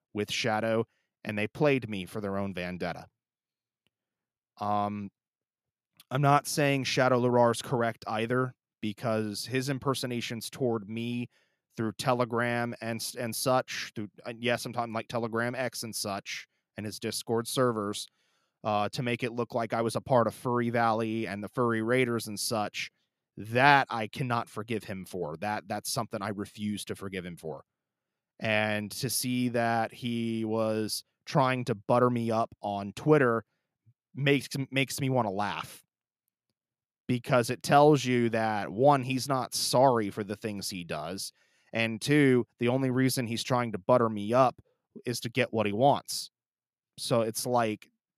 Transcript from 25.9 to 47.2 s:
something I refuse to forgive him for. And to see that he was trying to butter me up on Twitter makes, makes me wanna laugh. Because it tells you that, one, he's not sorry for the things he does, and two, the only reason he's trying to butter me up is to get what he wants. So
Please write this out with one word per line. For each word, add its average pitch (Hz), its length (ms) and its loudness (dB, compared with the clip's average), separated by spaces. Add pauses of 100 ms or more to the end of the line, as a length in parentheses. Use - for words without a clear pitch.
something 110 300 -4
I 98 80 -4
refuse 104 580 -6
to 104 80 -8
forgive 95 300 -8
him 87 120 -10
for. 78 260 -12 (760)
And 107 520 0
to - 180 -6
see 123 420 -2
that 117 440 0
he 117 500 -4
was 110 600 -2 (200)
trying 127 420 2
to 127 80 -2
butter 123 360 4
me 117 200 0
up 113 200 0 (100)
on 101 320 -6
Twitter 127 520 4 (720)
makes, 139 340 2 (220)
makes 131 300 -2
me 139 80 -2
wanna 123 220 2
laugh. 95 520 -6 (1300)
Because 123 400 2
it 127 140 -4
tells 147 420 8
you 120 260 2
that, 107 400 0
one, 139 320 4
he's 131 240 -4
not 131 280 -2
sorry 123 560 4
for 110 120 -6
the 101 140 -6
things 104 320 -8
he 90 160 -8
does, 78 480 -8 (400)
and 113 280 -2
two, 135 460 4 (120)
the 120 100 0
only 131 220 0
reason 127 360 0
he's 110 160 -6
trying 120 300 -2
to 101 60 -8
butter 120 300 4
me 107 260 -2
up 127 220 4 (500)
is 120 140 -4
to 120 100 -6
get 123 220 0
what 107 140 0
he 101 60 0
wants. 117 580 0 (680)
So 117 240 2